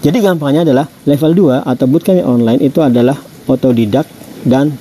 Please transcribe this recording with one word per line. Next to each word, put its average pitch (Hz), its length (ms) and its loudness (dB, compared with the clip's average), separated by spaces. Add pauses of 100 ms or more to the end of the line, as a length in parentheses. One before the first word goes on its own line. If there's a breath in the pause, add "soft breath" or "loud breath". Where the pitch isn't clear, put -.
jadi 180 160 2
gampangnya 160 400 0
adalah 143 240 2 (240)
level 147 240 2
dua 170 220 2 (100)
atau 127 240 -2
bootcamp 175 320 0
online 120 400 0
itu 147 240 0
adalah 123 320 2 (320)
otodidak 123 560 0 (400)
dan 135 360 0